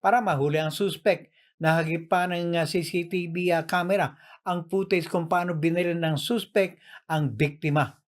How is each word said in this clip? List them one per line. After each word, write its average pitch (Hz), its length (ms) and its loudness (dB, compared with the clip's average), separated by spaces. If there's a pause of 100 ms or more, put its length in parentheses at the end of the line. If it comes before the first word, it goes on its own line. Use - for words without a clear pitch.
para 220 160 6
mahuli 151 400 0
ang 156 80 -2
suspect. 190 640 -2 (240)
Nahagip 165 560 0
pa 180 160 2
ng, 175 240 -2
ah, 165 160 0
C 175 160 -2
C 170 240 -4
T 175 240 -4
V, 180 160 -2
ah, 165 160 2
camera 180 480 0 (320)
ang 175 240 -4
footage 190 400 -2
kung 175 160 -2
paano 175 320 0
binaril 170 400 0
ng 160 240 0
suspect 196 560 -2 (320)
ang 151 240 0
biktima. 143 640 0 (120)